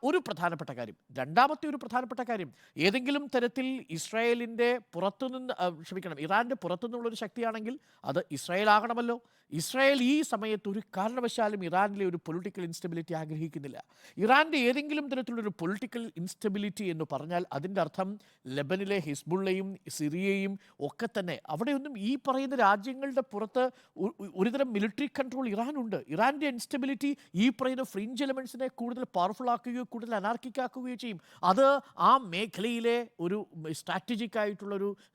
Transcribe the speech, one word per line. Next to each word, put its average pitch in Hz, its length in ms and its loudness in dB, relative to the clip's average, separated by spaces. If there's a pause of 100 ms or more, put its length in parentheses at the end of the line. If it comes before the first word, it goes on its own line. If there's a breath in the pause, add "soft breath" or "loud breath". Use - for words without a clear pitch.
ഒരു 302 220 4
പ്രധാനപ്പെട്ട 165 440 -2
കാര്യം. 117 260 -8 (160)
രണ്ടാമത്തെ 185 540 4
ഒരു 294 100 -2
പ്രധാനപ്പെട്ട 247 440 -4
കാര്യം, 208 320 -4 (240 soft breath)
ഏതെങ്കിലും 262 580 2
തരത്തിൽ 254 560 0
ഇസ്രായേലിൻ്റെ 233 880 0 (120)
പുറത്തുനിന്ന്, 247 680 -4
ആ, 180 80 2
ക്ഷമിക്കണം, 165 520 -8
ഇറാൻ്റെ 214 340 2
പുറത്തുനിന്നുള്ളൊരു 226 600 -4
ശക്തിയാണെങ്കിൽ 226 640 -6 (260 soft breath)
അത് 139 260 -2
ഇസ്രായേൽ 185 400 2
ആകണമല്ലോ. 233 520 4 (300 soft breath)
ഇസ്രായേൽ 262 500 4
ഈ 285 200 4
സമയത്ത് 214 460 -2
ഒരു 202 120 -2 (160)
കാരണവശാലും 220 680 0
ഇറാനിലെ 196 400 2
ഒരു 175 220 0
പൊളിറ്റിക്കൽ 185 360 -4
ഇൻസ്റ്റബിലിറ്റി 170 520 -6
ആഗ്രഹിക്കുന്നില്ല. 156 680 -6 (340 loud breath)
ഇറാൻ്റെ 285 400 6
ഏതെങ്കിലും 285 500 2
തരത്തിലുള്ളൊരു 233 500 -4
പൊളിറ്റിക്കൽ 208 580 -4
ഇൻസ്റ്റബിലിറ്റി 202 680 -4
എന്ന് 160 280 -2
പറഞ്ഞാൽ 165 400 -2
അതിൻ്റെ 180 280 -2
അർത്ഥം 190 380 -2 (280 soft breath)
ലെബനിലെ 180 520 0
ഹിസ്ബുള്ളയും 190 800 -2 (120)
സിറിയയും 196 720 0 (220 soft breath)
ഒക്കെ 147 280 -4 (100)
തന്നെ, 180 280 -4
അവിടെയൊന്നും 269 520 -2
ഈ 220 180 0
പറയുന്ന 269 380 -2
രാജ്യങ്ങളുടെ 254 640 2
പുറത്ത് 247 500 -2 (260 soft breath)
ഒ-, 185 240 -2
ഒ-, 196 160 -10
ഒരുതരം 240 360 2
മിലിറ്ററി 214 340 0
കൺട്രോൾ 262 420 -4
ഇറാനുണ്ട്. 226 600 -2
ഇറാൻ്റെ 269 400 2
ഇൻസ്റ്റബിലിറ്റി 269 680 -2 (180 loud breath)
ഈ 208 140 6
പറയുന്ന 262 340 0
ഫ്രിഞ്ച് 220 420 -4
എലമെന്റ്സിനെ 262 440 -4
കൂടുതൽ 247 360 -6
പവർഫുൾ 214 460 0
ആക്കുകയോ 240 320 -2
കൂടുതൽ 233 320 -8
അനാർക്കിക് 220 460 -2
ആക്കുകയോ 254 340 -6
ചെയ്യും. 220 260 -8 (240 loud breath)
അത് 254 360 8 (180 loud breath)
ആ 202 180 10
മേഖലയിലെ 233 920 0 (120)
ഒരു 180 280 -2 (220)
സ്ട്രാറ്റജിക് 196 680 -4
ആയിട്ടുള്ളൊരു 202 580 -2 (180 soft breath)